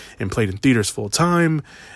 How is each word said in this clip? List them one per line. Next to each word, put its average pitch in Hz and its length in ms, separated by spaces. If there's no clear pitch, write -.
and 101 100
played 107 200
in 98 80
theaters 117 320
full 107 180
time. 165 540